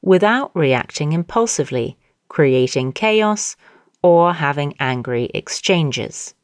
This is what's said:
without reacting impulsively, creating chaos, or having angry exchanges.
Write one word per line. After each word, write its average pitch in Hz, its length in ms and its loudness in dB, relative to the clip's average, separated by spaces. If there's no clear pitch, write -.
without 208 540 2
reacting 147 580 0
impulsively, 160 800 -2
creating 131 640 2
chaos, 214 640 -2
or 170 320 4
having 143 460 -4
angry 123 560 -2
exchanges. - 1000 -4